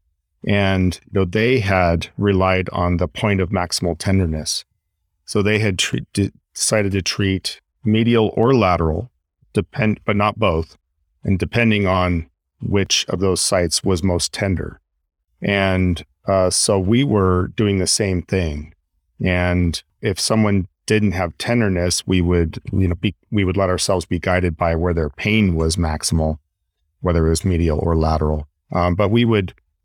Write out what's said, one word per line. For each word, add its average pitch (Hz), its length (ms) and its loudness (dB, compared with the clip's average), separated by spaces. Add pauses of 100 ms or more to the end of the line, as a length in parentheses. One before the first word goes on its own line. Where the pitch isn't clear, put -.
(460)
And, 95 600 0
you 101 140 -2
know, 95 60 2
they 113 340 0
had 90 480 2 (100)
relied 92 520 0
on 90 280 0
the 87 100 -2
point 101 320 -2
of 90 100 -2
maximal 90 480 -2
tenderness. 85 680 -2 (600)
So - 160 -2
they 104 180 2
had 101 200 0
treat-, - 340 -4
de-, 101 200 0 (200)
decided 104 400 -2
to 98 80 0
treat - 600 -4 (240)
medial 113 500 2
or 117 180 2
lateral, 87 560 2 (440)
depend-, 107 520 -2
but 107 100 0
not 104 220 0
both, 85 400 -2 (460)
and 95 160 0
depending 104 480 2
on 90 420 0 (320)
which - 480 -2
of 87 100 -4
those 92 220 0
sites 87 420 0
was 90 200 0
most 90 300 -2
tender. 95 460 -4 (640)
And, 92 640 0 (240)
uh, 95 220 2
so 98 300 0
we 110 240 2
were 92 520 2
doing 101 220 0
the 90 100 0
same 95 340 -2
thing. 80 520 -4 (500)
And 90 580 0 (200)
if 104 180 -4
someone 101 480 0 (180)
didn't 107 260 2
have 87 260 -4
tenderness, 98 680 -2
we 92 160 2
would, 85 400 0 (120)
you 95 160 0
know, 85 60 -2
be, 98 200 -4 (160)
we 101 140 0
would 90 100 -2
let 98 140 0
ourselves 92 360 -2
be 90 140 -4
guided 90 380 0
by 82 180 0
where 87 180 0
their 80 160 -2
pain 104 460 0
was 80 220 0
maximal, 78 640 -2 (600)
whether 85 260 0
it 80 40 2
was 80 160 0
medial 82 340 0
or 82 160 0
lateral. 78 520 0 (260)
Um, 87 220 0
but 101 140 0
we 117 140 2
would, 107 300 0 (320)